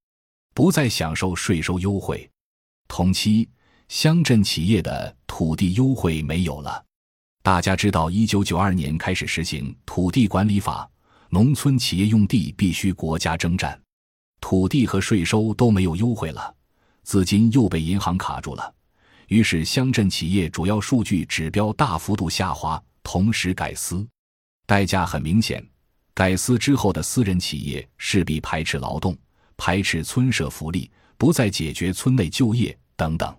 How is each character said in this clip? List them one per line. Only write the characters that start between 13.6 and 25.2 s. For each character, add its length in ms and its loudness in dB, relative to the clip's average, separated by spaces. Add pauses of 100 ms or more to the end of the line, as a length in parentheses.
土 260 2
地 220 2
和 140 -2
税 240 0
收 280 0
都 160 4
没 140 4
有 100 0
优 220 0
惠 160 -6
了， 240 -12 (480)
资 220 2
金 260 4
又 160 4
被 140 -2
银 180 -2
行 180 -2
卡 220 -6
住 160 -10
了。 180 -12 (540)
于 160 4
是 220 0
乡 260 0
镇 180 2
企 220 -4
业 160 0
主 180 -4
要 140 0
数 240 0
据 220 -2
指 260 -6
标 220 0
大 240 -2
幅 180 -4
度 140 -2
下 240 -2
滑， 280 -6 (220)
同 300 0
时 200 -2
改 220 -6
私。 320 -6 (580)
代 200 2
价 200 0
很 160 -4